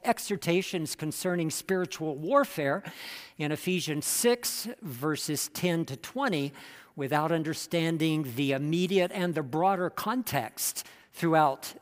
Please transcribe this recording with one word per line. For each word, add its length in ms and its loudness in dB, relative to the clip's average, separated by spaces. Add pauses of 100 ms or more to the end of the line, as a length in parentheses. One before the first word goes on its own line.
exhortations 920 0
concerning 560 0
spiritual 640 -2
warfare 680 2 (540)
in 140 0
Ephesians 540 -2
six, 640 0 (140)
verses 720 -2
ten 320 0
to 100 -8
twenty, 560 -2 (460)
without 320 0
understanding 1080 0
the 160 2
immediate 580 2
and 240 0
the 80 -2
broader 460 2
context 960 -4 (280)
throughout 680 4